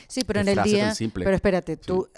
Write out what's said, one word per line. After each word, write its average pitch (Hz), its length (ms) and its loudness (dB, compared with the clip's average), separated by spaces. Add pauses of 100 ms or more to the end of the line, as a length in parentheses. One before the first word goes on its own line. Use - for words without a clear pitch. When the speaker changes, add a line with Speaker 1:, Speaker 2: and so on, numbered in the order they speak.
Speaker 1:
Sí, 254 160 -6
pero 208 140 -2
Speaker 2:
qué - 40 2
Speaker 1:
en 196 60 0
el 202 60 4
Speaker 2:
frase 208 160 2
tan 208 80 4
Speaker 1:
día, 214 160 2
Speaker 2:
simple. 208 300 -4
Speaker 1:
pero 190 120 2
espérate, 180 380 0
Speaker 2:
Sí. 143 100 -14
Speaker 1:
tú, 185 340 -2